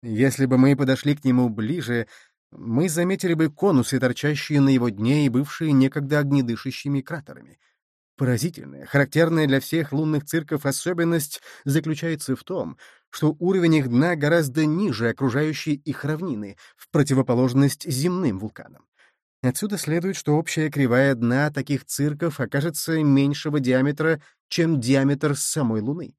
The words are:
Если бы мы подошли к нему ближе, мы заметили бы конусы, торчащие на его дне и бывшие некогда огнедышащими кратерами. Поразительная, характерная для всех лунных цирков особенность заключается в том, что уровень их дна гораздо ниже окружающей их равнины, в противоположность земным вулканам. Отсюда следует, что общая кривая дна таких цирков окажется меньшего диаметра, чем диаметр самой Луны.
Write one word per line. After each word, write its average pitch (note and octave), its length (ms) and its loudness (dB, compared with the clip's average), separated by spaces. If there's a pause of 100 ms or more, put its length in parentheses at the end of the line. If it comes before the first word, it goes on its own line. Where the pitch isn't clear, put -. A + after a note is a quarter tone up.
Если B2 440 0
бы B2+ 120 2
мы C3+ 200 6
подошли C3+ 360 0
к C#3+ 120 -6
нему B2 240 2
ближе, A#2 580 -4 (440)
мы B2+ 380 -2
заметили F3 460 -2
бы D#3+ 140 2
конусы, D3 500 2
торчащие C#3+ 600 0
на C3+ 100 6
его B2 200 4
дне A#2 360 0
и C3+ 40 2
бывшие C#3+ 420 -2
некогда C#3 480 2
огнедышащими C#3 840 -2
кратерами. - 580 -14 (580)
Поразительная, A#2 680 -4
характерная D#3 600 2
для C3+ 120 4
всех D#3 340 -4
лунных D#3 320 -2
цирков D#3 400 -4
особенность E3+ 760 -2 (220)
заключается D3+ 720 -2
в - 80 -14
том, C3 340 -6 (340)
что D3+ 280 0
уровень F3 360 4
их C#3 120 2
дна C#3+ 280 2
гораздо D3+ 500 0
ниже D3+ 440 0
окружающей C#3+ 680 -2
их C#3 280 -8
равнины, C#3+ 540 -6 (180)
в - 140 -20
противоположность C3+ 1000 2
земным D3+ 500 -2
вулканам. - 460 -14 (560)
Отсюда G3 360 -2
следует, E3+ 400 -2
что D3 180 0
общая D#3 340 -2
кривая C3+ 460 2
дна B2 340 0
таких C#3+ 360 -4
цирков D3+ 560 -4
окажется D#3 600 -2
меньшего C#3+ 600 2
диаметра, D3 600 0 (280)
чем E3 320 0
диаметр C#3 560 2
самой A2 440 -2
Луны. C#3+ 380 -6